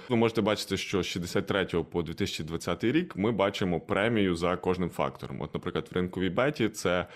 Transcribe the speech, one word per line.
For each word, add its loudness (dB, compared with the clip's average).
ви 2
можете 4
бачити, 2
що 0
з 0
шістдесят -2
третього 2
по -2
дві -6
тисячі -4
двадцятий -2
рік 0
ми 2
бачимо 2
премію 2
за 0
кожним 0
фактором. -4
От, -8
наприклад, -4
в -10
ринковій 0
беті 0
це, 0